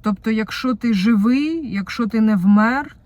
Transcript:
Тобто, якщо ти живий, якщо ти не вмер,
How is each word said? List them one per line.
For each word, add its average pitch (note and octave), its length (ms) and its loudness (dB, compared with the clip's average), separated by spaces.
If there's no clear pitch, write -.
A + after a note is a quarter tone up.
Тобто, G#3+ 300 -2
якщо A3 440 -4
ти A#3 180 -2
живий, A#3+ 800 0
якщо G3 340 -6
ти A3 140 0
не A3 140 2
вмер, G#3+ 600 2